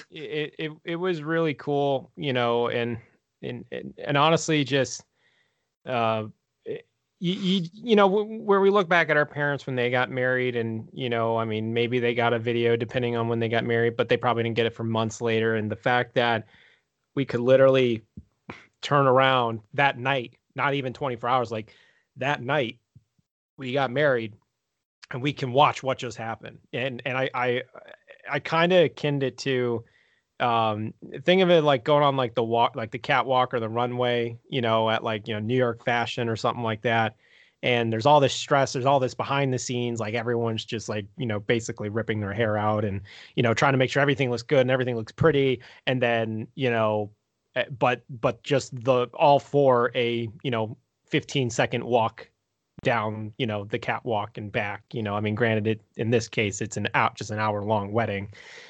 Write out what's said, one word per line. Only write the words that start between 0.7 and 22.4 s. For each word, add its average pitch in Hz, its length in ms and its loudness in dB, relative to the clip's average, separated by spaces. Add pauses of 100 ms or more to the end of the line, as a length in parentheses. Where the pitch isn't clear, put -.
it 170 100 -6
was 175 260 -2
really 160 320 0
cool, 143 640 -2
you 151 160 -4
know, 120 380 2
and, 120 280 -2 (440)
and, 123 320 -10
and, - 240 -10
and - 200 -2
honestly, 156 460 2
just, 131 400 -2 (840)
uh, 113 380 0 (400)
it, - 240 -12 (320)
you, 175 140 -2
you, 185 400 -2
you 226 240 0
know, 202 100 6
w-, 214 340 -2
where 196 200 2
we 196 80 4
look 196 180 2
back 165 220 4
at 151 80 4
our 147 80 4
parents 143 420 -4
when 135 80 -4
they 123 140 0
got 123 200 0
married, 127 460 -2
and, 113 380 -4
you 131 160 -6
know, 113 260 -2
I 113 80 0
mean, 110 300 -4
maybe 120 260 0
they 117 160 0
got 117 160 2
a 117 80 0
video 117 380 2
depending 120 400 -2
on 113 100 -2
when 117 120 0
they 113 100 0
got 117 160 0
married, 117 320 0
but 120 100 0
they 123 100 2
probably 117 260 0
didn't 117 120 -4
get 117 100 2
it 110 80 -2
for 117 120 -8
months 113 340 -2
later. 113 360 0
And 107 140 -4
the 107 60 -6
fact 123 400 0
that 120 320 0 (680)
we 139 100 -2
could 120 160 -4
literally 131 640 6 (760)
turn 139 260 4
around 127 520 4 (140)
that 135 240 2
night, 127 360 -2 (220)
not 139 200 0
even 131 180 -4
twenty-four 123 340 -6
hours, 123 240 0
like, 110 220 -8 (440)
that 135 260 -4